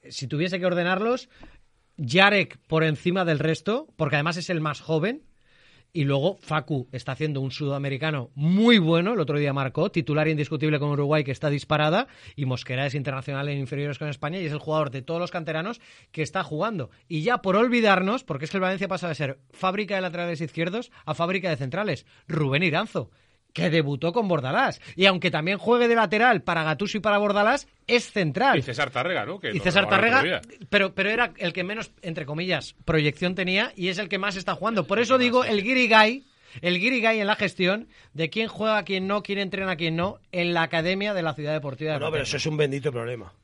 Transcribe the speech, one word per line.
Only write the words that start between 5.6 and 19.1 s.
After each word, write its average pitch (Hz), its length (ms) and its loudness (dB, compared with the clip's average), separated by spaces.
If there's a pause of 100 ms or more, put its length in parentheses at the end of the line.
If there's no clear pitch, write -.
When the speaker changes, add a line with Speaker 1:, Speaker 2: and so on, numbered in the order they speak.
Speaker 1:
y 139 120 0
luego 139 360 2
Facu 143 520 -4
está 131 180 -8
haciendo 139 300 -2
un 135 100 -4
sudamericano 139 800 -4
muy 196 440 6
bueno, 170 360 4
el 220 60 0
otro 147 180 0
día 147 140 0
marcó, 139 400 -2
titular 151 380 0
indiscutible 151 500 0
con 147 100 -2
Uruguay, 147 360 2
que 135 80 -4
está 147 160 -2
disparada, 151 580 0 (280)
y 143 100 -4
Mosquera 127 400 -4
es 135 100 -4
internacional 139 540 -4
en 143 100 -4
inferiores 139 400 -6
con 151 80 -6
España 147 320 -6
y 180 60 -6
es 147 80 -4
el 151 60 -6
jugador 156 300 0
de 127 120 -8
todos 165 180 -6
los 175 120 -4
canteranos 165 500 -6 (300)
que 156 100 -6
está 185 220 -2
jugando. 156 480 -4 (180)
Y 151 140 -2
ya 240 160 2
por 190 180 2
olvidarnos, 220 640 4
porque 143 220 -6
es 156 60 -8
que 196 60 -2
el 185 40 0
Valencia 185 260 -2
pasa 180 220 -4
de 151 60 -2